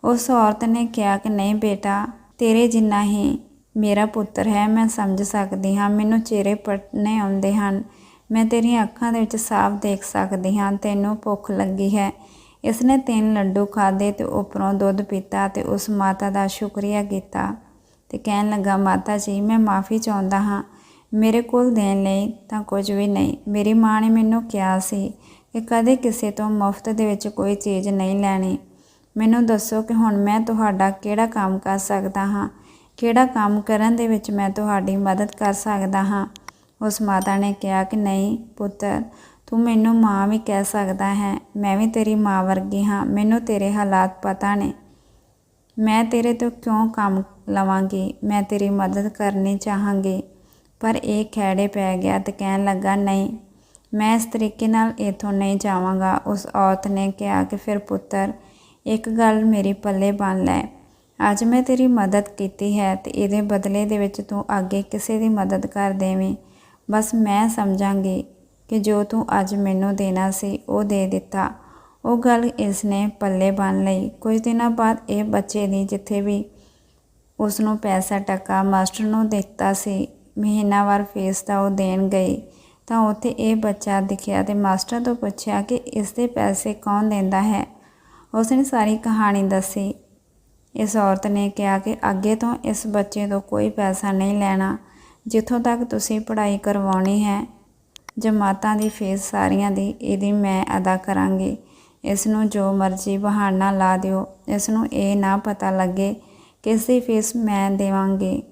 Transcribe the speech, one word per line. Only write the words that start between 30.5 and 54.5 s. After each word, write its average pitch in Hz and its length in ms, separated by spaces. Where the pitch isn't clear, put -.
ਕਿਹੜਾ 208 340
ਕੰਮ 196 340
ਕਰ 196 180
ਸਕਦਾ 196 480
ਹਾਂ, 202 220
ਕਿਹੜਾ 233 280
ਕੰਮ 208 360
ਕਰਨ 220 340
ਦੇ 233 120
ਵਿੱਚ 220 240
ਮੈਂ 202 180
ਤੁਹਾਡੀ 196 460
ਮਦਦ 196 360
ਕਰ 202 220
ਸਕਦਾ 196 500
ਹਾਂ?" 196 220
ਉਸ 214 200
ਮਾਤਾ 196 360
ਨੇ 202 160
ਕਿਹਾ 190 300
ਕਿ 190 140
"ਨਹੀਂ 202 400
ਪੁੱਤਰ, 202 460
ਤੂੰ 226 120
ਮੈਨੂੰ 226 360
ਮਾਂ 202 320
ਵੀ 214 100
ਕਹਿ 202 260
ਸਕਦਾ 196 500
ਹੈ, 202 220
ਮੈਂ 202 200
ਵੀ 220 100
ਤੇਰੀ 220 280
ਮਾਂ 202 280
ਵਰਗੀ 196 400
ਹਾਂ, 202 220
ਮੈਨੂੰ 214 360
ਤੇਰੇ 202 320
ਹਾਲਾਤ 190 480
ਪਤਾ 202 340
ਨੇ। 202 180
ਮੈਂ 220 280
ਤੇਰੇ 233 280
ਤੋਂ 233 200
ਕਿਉਂ 220 360
ਕੰਮ 196 340
ਲਵਾਂਗੀ, 190 640
ਮੈਂ 208 200
ਤੇਰੀ 202 280
ਮਦਦ 196 360
ਕਰਨੀ 196 500
ਚਾਹਾਂਗੀ।" 196 640
ਪਰ 226 140
ਇਹ 214 300
ਖਹਿੜੇ 202 420
ਪੈ 196 300
ਗਿਆ 190 220
ਤੇ 196 120
ਕਹਿਣ 196 340
ਲੱਗਾ, 196 300
"ਨਹੀਂ, 196 340
ਮੈਂ 214 220
ਇਸ 226 100
ਤਰੀਕੇ 220 420